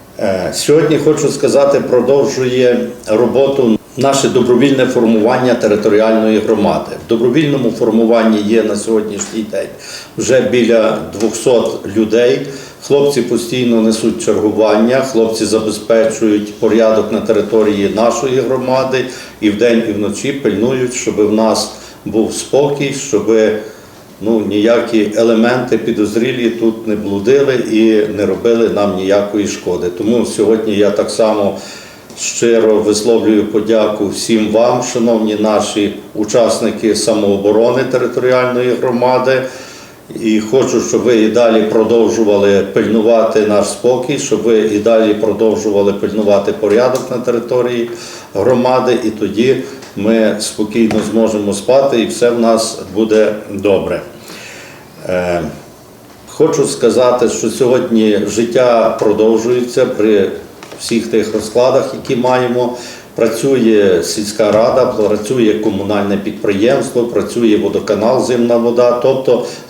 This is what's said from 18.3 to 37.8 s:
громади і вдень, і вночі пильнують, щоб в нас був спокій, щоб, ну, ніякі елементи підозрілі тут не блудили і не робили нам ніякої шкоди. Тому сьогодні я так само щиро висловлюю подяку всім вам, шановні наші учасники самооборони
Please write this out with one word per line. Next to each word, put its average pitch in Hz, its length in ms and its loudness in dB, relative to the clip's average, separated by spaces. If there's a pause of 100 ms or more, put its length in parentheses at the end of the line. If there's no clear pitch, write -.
громади 127 640 -2 (360)
і 107 80 2
вдень, 113 400 2
і - 20 -2
вночі 104 420 -4
пильнують, 120 600 -2
щоб - 220 -4
в 104 180 2
нас 110 380 0 (340)
був 104 280 -2
спокій, 143 600 -2
щоб, 107 440 0 (840)
ну, 110 180 0
ніякі 107 760 0
елементи 117 640 2
підозрілі 113 720 -2
тут 110 380 -2
не 107 80 -2
блудили 120 600 0
і 110 520 2 (100)
не 101 80 0
робили 113 440 0
нам 98 260 0
ніякої 101 520 0
шкоди. 87 500 -4
Тому 110 280 0
сьогодні 107 500 0
я 101 160 2
так 104 180 -2
само 107 480 0 (640)
щиро 113 560 2
висловлюю 104 680 2
подяку 104 640 0
всім 107 440 -2
вам, 123 320 2
шановні 113 520 0
наші 104 580 0 (220)
учасники 107 800 0
самооборони 107 880 2